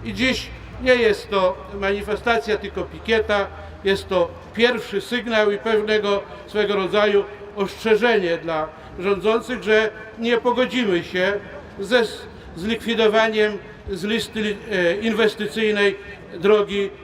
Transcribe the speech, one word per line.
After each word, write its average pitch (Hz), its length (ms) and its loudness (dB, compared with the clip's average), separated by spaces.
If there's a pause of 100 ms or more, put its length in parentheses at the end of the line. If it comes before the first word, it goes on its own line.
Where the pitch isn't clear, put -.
I 226 100 -6
dziś 240 360 0 (340)
nie 254 120 6
jest 214 340 2
to 185 280 2 (160)
manifestacja, 202 840 0
tylko 196 260 -6
pikieta. 208 640 0 (360)
Jest 196 240 0
to 175 220 2 (240)
pierwszy 226 480 0
sygnał 220 500 2
i 202 60 -2
pewnego 214 680 0 (240)
swego 202 280 0
rodzaju 202 500 2 (300)
ostrzeżenie 202 840 2
dla 156 320 -4 (300)
rządzących, 202 640 0
że 214 260 4 (300)
nie 233 180 2
pogodzimy 226 680 2
się 185 300 0 (460)
ze 214 260 2
z-, - 220 -10 (280)
zlikwidowaniem 214 1000 2 (320)
z 185 140 -6
listy, 214 520 -2 (160)
e, 180 240 2
inwestycyjnej 208 1000 2 (440)
drogi 202 500 2 (140)